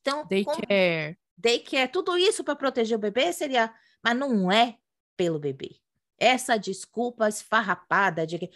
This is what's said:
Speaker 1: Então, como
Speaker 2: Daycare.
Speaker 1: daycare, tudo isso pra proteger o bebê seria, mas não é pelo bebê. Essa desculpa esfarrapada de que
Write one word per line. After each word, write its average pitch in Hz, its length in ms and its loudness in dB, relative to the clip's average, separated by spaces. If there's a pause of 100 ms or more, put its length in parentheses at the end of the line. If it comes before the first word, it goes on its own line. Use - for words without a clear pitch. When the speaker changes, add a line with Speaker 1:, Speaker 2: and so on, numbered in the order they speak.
Speaker 1:
Então, 277 200 -2
como 180 80 -14
Speaker 2:
Daycare. 190 880 0 (200)
Speaker 1:
daycare, 254 540 0
tudo 359 260 -2
isso 359 260 2
pra 285 120 -4
proteger 240 420 0
o 208 40 -4
bebê 233 320 0
seria, 247 400 0 (300)
mas 233 140 2
não 226 340 0
é 226 260 4 (400)
pelo 165 220 0
bebê. 139 400 -8 (380)
Essa 247 400 2
desculpa 220 680 -4
esfarrapada 190 1000 0
de 165 140 -8
que 175 160 -8